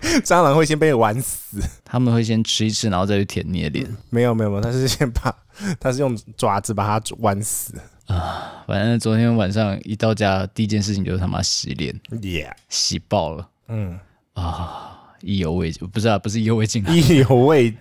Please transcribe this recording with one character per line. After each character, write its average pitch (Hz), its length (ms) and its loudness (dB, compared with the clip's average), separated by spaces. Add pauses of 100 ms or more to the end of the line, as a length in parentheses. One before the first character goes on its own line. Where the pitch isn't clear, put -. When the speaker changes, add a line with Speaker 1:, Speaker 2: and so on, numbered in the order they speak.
(240)
Speaker 1:
蟑 180 180 4
螂 143 140 6
会 160 100 6
先 156 120 0
被 156 140 4
玩 113 300 2
死。 - 400 -8 (240)
Speaker 2:
他 123 140 -2
们 123 120 4
会 117 120 4
先 110 200 2
吃 - 220 0
一 110 60 0
吃， 107 180 -2
然 90 100 2
后 95 60 2
再 101 120 2
去 98 60 2
舔 90 240 -4
你 87 140 -2
的 78 80 -2
脸。 - 280 -6 (120)
Speaker 1:
没 120 140 2
有， 120 100 2
没 110 100 0
有， 104 60 0
没 101 60 -2
有， 101 60 -2
他 117 100 -2
是 131 160 0
先 123 240 0
把， 117 220 -2 (460)
他 131 140 -2
是 127 60 -4
用 127 180 0 (180)
爪 104 240 0
子 110 140 -4
把 104 260 0
它 - 200 -8
玩 101 220 0
死。 - 340 -8 (320)
Speaker 2:
啊， - 600 -6
反 98 160 0
正 117 160 2
昨 110 160 0
天 117 200 4
晚 98 180 0
上 101 300 0
一 104 120 -8
到 110 160 2
家， 98 360 0
第 113 160 -4
一 107 40 0
件 107 140 0
事 98 140 -2
情 95 100 -2
就 - 60 -2
是 92 80 -2
他 87 80 0
妈 - 160 -2
洗 - 320 -4
脸。 73 200 -6 (140)
Speaker 1:
Yeah。 92 440 -6 (140)
Speaker 2:
洗 - 300 -2
爆 82 380 -2
了。 - 120 -10 (200)
Speaker 1:
嗯。 98 320 -6 (340)
Speaker 2:
啊， - 880 -10
意 98 160 -4
犹 82 160 -2
未 87 180 -2
尽， 85 180 -12
不 107 100 -6
是 107 80 2
啊， 107 100 4
不 104 120 -6
是 110 100 -2
意 110 60 0
犹 113 100 2
未 110 100 2
尽 110 220 -2
啊。 160 40 2
Speaker 1:
意 165 260 6
犹 127 180 6
未 127 340 6 (120)